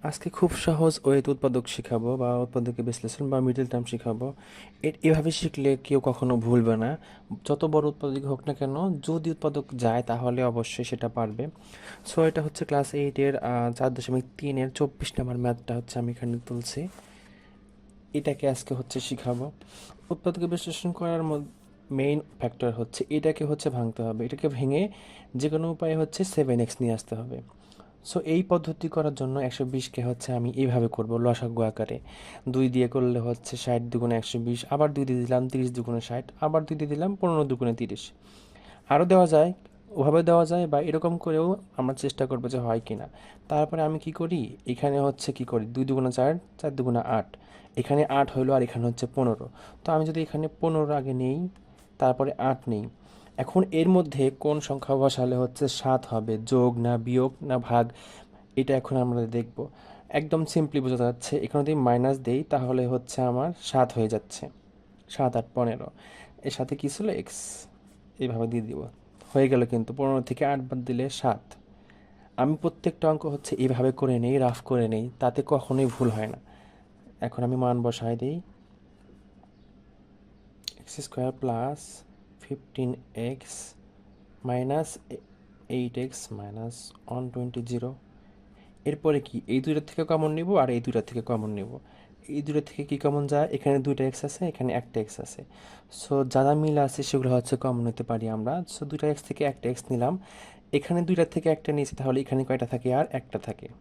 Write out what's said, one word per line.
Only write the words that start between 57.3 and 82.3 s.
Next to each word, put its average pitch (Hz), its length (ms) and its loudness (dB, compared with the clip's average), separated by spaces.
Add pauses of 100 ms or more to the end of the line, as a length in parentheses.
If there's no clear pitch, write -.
না 135 160 0
ভাগ, 117 280 4 (720)
এটা 135 260 2
এখন 135 160 -2
আমরা 123 240 2 (160)
দেখব। 117 300 -6 (420)
একদম 156 440 0
simply 147 280 2
বোঝা 127 160 0
যাচ্ছে, 120 480 0
এখানে 143 180 0
যদি 151 120 0
মাইনাস 127 440 4
দেই 127 240 0
তাহলে 127 440 0
হচ্ছে 123 340 -2
আমার 127 300 0 (100)
সাত 127 340 2
হয়ে 113 120 2
যাচ্ছে, - 420 -4 (600)
সাত 127 260 0
আট 117 180 0
পনেরো, 120 360 -2 (540)
এর 135 80 -2
সাথে 131 240 -4
কি 147 140 -4
ছিল, 208 200 -4
এক্স, - 580 -8 (520)
এইভাবে 117 280 0
দিয়ে 117 140 -2
দিব। 120 180 -8 (520)
হয়ে 135 200 6
গেল 123 140 6
কিন্তু, 113 280 -2
পনেরো 135 280 0
থেকে 127 240 -2
আট 139 140 2
বাদ 131 260 -6
দিলে 127 240 -2
সাত। 120 320 0 (960)
আমি 139 240 4
প্রত্যেকটা - 500 0
অঙ্ক 156 140 -2
হচ্ছে 143 300 -4
এইভাবে 127 360 2
করে 131 280 2
নেই, 123 180 2
রাফ 123 240 2
করে 120 260 2
নেই, 110 220 -2 (100)
তাতে 127 260 2
কখনোই 135 400 2
ভুল 123 240 2
হয় 107 180 -2
না। - 120 -10 (840)
এখন 117 180 -4
আমি 127 120 0
মান 123 260 2
বসায় 117 340 -2
দিই, 131 200 -4 (2500)
এক্স - 140 -20 (120)
স্কয়ার 127 260 -4 (100)
প্লাস 127 640 -4 (380)